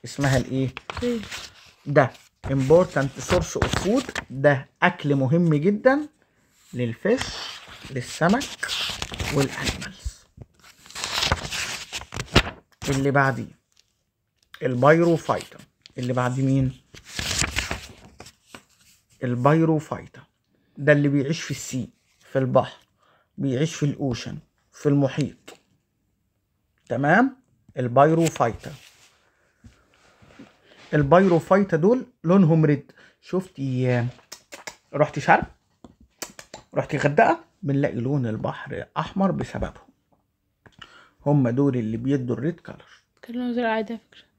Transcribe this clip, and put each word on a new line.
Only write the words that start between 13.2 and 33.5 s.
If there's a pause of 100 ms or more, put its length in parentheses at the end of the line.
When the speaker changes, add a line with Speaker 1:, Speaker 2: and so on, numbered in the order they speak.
Speaker 1:
البايروفايتا. (400)
اللي
بعد
مين؟ (2500)
البايروفايتا. (560)
ده
اللي
بيعيش
في
السي، (300)
في
البحر، (600)
بيعيش
في
الأوشن، (340)
في
المحيط. (1300)
تمام؟ (420)
البايروفايتا. (2250)
البايروفايتا
دول (180)
لونهم
ريد. (300)
شفتي، (880)